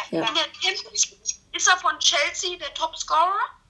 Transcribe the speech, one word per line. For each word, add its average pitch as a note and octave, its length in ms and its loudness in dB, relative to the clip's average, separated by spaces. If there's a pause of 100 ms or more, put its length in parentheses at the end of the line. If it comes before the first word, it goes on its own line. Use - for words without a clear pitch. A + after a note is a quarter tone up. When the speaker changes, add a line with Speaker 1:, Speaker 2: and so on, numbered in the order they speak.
(100)
Speaker 1:
Ja. E3+ 140 0
Speaker 2:
klar. - 40 0
Speaker 3:
In D4+ 60 -4
der D#4+ 100 2 (100)
Champions - 560 -2
League - 260 -8 (160)
ist E4+ 160 2
er F#4 80 6
von E4 220 -2
Chelsea E4+ 580 0
der D4+ 160 -10
Topscorer. F4 760 0 (200)